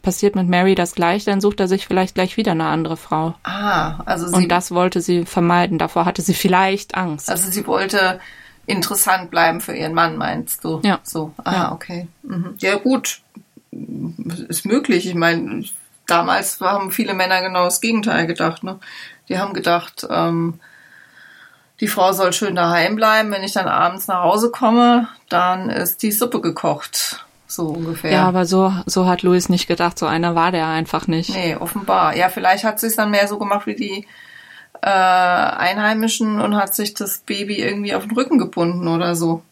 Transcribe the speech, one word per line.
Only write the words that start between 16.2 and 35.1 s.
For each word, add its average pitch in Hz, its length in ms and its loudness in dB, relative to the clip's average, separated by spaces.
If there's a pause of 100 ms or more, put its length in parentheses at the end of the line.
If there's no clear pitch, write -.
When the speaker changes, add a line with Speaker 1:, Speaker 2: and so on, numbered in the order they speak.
Speaker 2:
haben 196 300 0
viele 202 220 -2
Männer 185 280 2
genau 180 240 0
das 180 160 0
Gegenteil 208 460 0
gedacht, 165 360 -2
ne? 190 160 -8 (480)
Die 185 120 -2
haben 202 140 -4
gedacht, - 560 -2
ähm, 165 500 0 (1200)
die 214 60 0
Frau 190 260 2
soll 180 180 2
schön 180 240 -2
daheim 175 400 2
bleiben. 214 360 4
Wenn 190 120 -4
ich 196 100 -6
dann 185 140 -2
abends 180 400 0
nach 180 160 0
Hause 214 280 4
komme, 240 560 4 (220)
dann 180 400 0
ist - 340 -4
die 214 80 0
Suppe 240 300 -2
gekocht. - 840 -4 (220)
So 165 200 -6
ungefähr. 160 440 -4
Speaker 1:
Ja, 165 160 4
aber 180 180 2
so, 190 280 4 (120)
so 185 200 2
hat 180 180 2
Louis 180 260 4
nicht 180 180 2
gedacht. 170 320 0
So 165 60 -2
einer 165 300 0
war 170 160 2
der 160 160 0
einfach 160 400 -2
nicht. 165 260 -2
Speaker 2:
Nee, 175 220 -2
offenbar. 185 600 0
Ja, 180 140 2
vielleicht 190 340 2
hat 214 160 0
sie's 226 160 -2
dann 208 160 0
mehr 202 160 4
so 208 100 -6
gemacht 208 300 -2
wie 208 80 -4
die, 202 320 -8 (760)
äh, 196 80 0
Einheimischen 196 1500 2